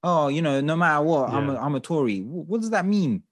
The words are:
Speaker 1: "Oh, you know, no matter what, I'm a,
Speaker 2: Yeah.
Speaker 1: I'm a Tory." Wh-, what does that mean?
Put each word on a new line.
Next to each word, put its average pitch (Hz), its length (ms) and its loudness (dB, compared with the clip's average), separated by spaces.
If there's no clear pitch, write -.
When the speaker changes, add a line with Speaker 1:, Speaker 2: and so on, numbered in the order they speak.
Speaker 1:
"Oh, 160 260 2
you 147 120 -2
know, 139 200 0
no 151 160 0
matter 156 260 2
what, 147 260 2
I'm 143 200 0
a, 139 40 -2
Speaker 2:
Yeah. 117 100 -4
Speaker 1:
I'm 143 120 -2
a 131 40 -2
Tory." 127 420 0
Wh-, 156 280 -10
what 226 120 -2
does 220 100 -4
that 190 140 0
mean? 180 460 0